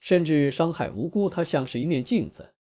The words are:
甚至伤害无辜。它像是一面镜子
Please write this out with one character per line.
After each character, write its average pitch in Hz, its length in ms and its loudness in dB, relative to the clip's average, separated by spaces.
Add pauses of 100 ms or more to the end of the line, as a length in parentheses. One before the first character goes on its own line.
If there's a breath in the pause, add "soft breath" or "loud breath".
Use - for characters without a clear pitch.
甚 180 240 4
至 147 260 4
伤 165 220 0
害 - 180 -4
无 120 180 -6
辜。 196 220 0
它 170 140 -2
像 143 200 -2
是 120 140 -6
一 123 60 -2
面 151 180 0
镜 170 260 0
子 - 260 -20 (120)